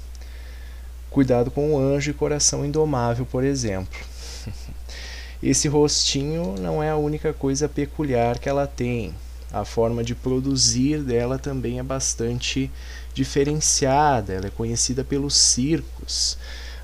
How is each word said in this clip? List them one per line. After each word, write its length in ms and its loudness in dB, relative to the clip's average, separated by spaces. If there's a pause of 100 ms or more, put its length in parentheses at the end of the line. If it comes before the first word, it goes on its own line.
(1080)
Cuidado 400 4
com 240 2
o 60 4
Anjo 320 2
e 20 -6
Coração 500 2
Indomável, 640 2
por 180 0
exemplo. 540 0 (480)
<laughs> 960 -12
Esse 260 2
rostinho 920 2
não 240 0
é 60 0
a 80 0
única 360 0
coisa 340 0
peculiar 680 0
que 100 -6
ela 200 2
tem. 480 -4 (360)
A 140 -4
forma 380 0
de 100 -2
produzir 840 2
dela 400 0
também 400 -4
é 40 -6
bastante 840 -2 (420)
diferenciada. 1200 4
Ela 140 -4
é 40 -6
conhecida 520 0
pelos 320 0
circos. 1000 2 (460)